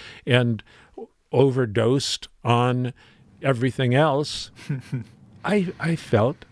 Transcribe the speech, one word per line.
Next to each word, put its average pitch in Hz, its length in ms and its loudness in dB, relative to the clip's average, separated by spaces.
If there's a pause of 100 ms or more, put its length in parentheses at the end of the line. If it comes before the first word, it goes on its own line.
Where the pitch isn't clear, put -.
(260)
and 120 380 2 (680)
overdosed 123 960 0 (160)
on 123 480 0 (500)
everything 127 520 0
else, 147 560 0 (460)
<laughs> - 480 -14
I, 185 340 0
I 160 180 -2
felt, 120 560 0